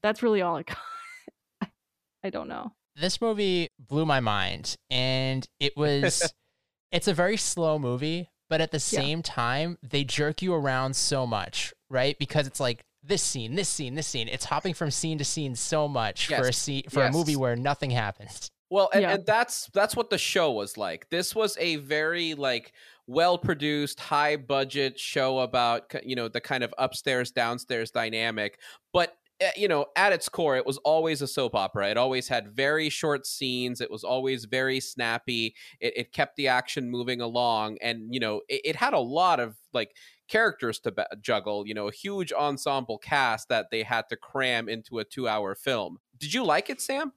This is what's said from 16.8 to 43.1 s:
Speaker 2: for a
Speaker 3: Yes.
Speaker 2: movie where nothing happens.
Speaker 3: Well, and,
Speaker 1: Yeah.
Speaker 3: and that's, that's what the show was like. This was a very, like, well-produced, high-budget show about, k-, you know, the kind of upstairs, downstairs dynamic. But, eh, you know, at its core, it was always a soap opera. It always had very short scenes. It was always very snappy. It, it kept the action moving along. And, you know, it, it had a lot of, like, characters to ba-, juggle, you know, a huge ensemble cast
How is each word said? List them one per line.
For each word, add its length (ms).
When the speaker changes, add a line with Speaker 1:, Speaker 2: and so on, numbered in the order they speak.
Speaker 2:
for 120
a 40
Speaker 3:
Yes. 80
Speaker 2:
movie 200
where 220
nothing 340
happens. 640
Speaker 3:
Well, 240
and, 80
Speaker 1:
Yeah. 120
Speaker 3:
and 120
that's, 480
that's 220
what 140
the 80
show 340
was 240
like. 340
This 240
was 240
a 180
very, 580
like, 380
well-produced, 800
high-budget 960
show 420
about, 500
k-, 140
you 120
know, 120
the 120
kind 240
of 140
upstairs, 520
downstairs 600
dynamic. 680
But, 240
eh, 160
you 120
know, 180
at 160
its 160
core, 280
it 100
was 120
always 420
a 60
soap 280
opera. 360
It 60
always 320
had 260
very 340
short 380
scenes. 540
It 100
was 140
always 420
very 340
snappy. 720
It, 160
it 160
kept 240
the 120
action 420
moving 300
along. 600
And, 320
you 60
know, 280
it, 160
it 120
had 180
a 60
lot 400
of, 160
like, 220
characters 520
to 120
ba-, 160
juggle, 460
you 80
know, 140
a 40
huge 400
ensemble 680
cast 500